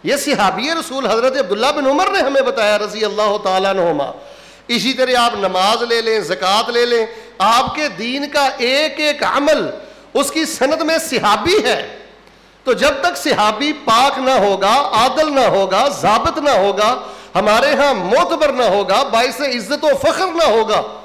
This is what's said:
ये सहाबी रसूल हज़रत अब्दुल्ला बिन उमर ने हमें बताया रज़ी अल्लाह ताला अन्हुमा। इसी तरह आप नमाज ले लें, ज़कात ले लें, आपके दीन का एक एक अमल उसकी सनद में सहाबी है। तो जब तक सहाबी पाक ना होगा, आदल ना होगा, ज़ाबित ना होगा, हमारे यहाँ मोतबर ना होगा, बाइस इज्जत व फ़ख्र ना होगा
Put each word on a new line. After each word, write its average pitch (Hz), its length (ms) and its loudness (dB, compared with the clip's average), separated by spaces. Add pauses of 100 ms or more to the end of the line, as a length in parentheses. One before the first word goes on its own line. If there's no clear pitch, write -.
ये 269 120 0
सहाबी 220 560 -2
रसूल 269 340 -6
हज़रत 233 320 0
अब्दुल्ला 220 340 -2
बिन 294 160 -2
उमर 349 240 0
ने 392 80 0
हमें 277 240 0
बताया 214 340 0
रज़ी 208 240 -6
अल्लाह 208 360 0
ताला 190 320 0
अन्हुमा। 165 420 0 (580)
इसी 240 240 -2
तरह 254 260 0
आप 233 180 2
नमाज 196 460 0
ले 233 180 0
लें, 220 220 0
ज़कात 190 460 -2
ले 240 160 2
लें, 226 220 0 (340)
आपके 269 540 0
दीन 254 320 -6
का 285 180 0 (160)
एक 277 400 0
एक 294 220 -2
अमल 269 480 0 (440)
उसकी 285 300 -2
सनद 311 360 -2
में 320 180 0
सहाबी 220 600 0
है। 220 160 0 (920)
तो 247 100 2
जब 277 260 0
तक 349 140 -2
सहाबी 262 560 0 (100)
पाक 262 380 2
ना 262 160 2
होगा, 196 360 2 (260)
आदल 277 320 2
ना 262 180 2
होगा, 190 340 2 (140)
ज़ाबित 311 480 0
ना 285 100 4
होगा, 202 360 2 (440)
हमारे 214 360 2
यहाँ 277 260 2
मोतबर 285 580 0
ना 247 140 2
होगा, 196 420 2
बाइस 247 320 0
इज्जत 254 420 -4
व 285 120 4
फ़ख्र 330 380 0
ना 330 120 2
होगा 214 340 2 (240)